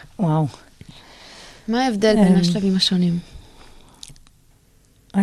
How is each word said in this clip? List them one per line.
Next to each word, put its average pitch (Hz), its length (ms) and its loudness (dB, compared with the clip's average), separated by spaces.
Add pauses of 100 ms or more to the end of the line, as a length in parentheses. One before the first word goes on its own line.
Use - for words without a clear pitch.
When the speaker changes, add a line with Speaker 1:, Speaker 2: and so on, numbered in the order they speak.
(200)
Speaker 1:
וואו. 156 280 0 (1200)
Speaker 2:
מה 233 140 -2
ההבדל 220 340 0
בין 185 200 4
Speaker 1:
אה, 180 40 4
Speaker 2:
השלבים 190 360 0
השונים? 180 440 0 (2000)
Speaker 1:
אה, 196 80 0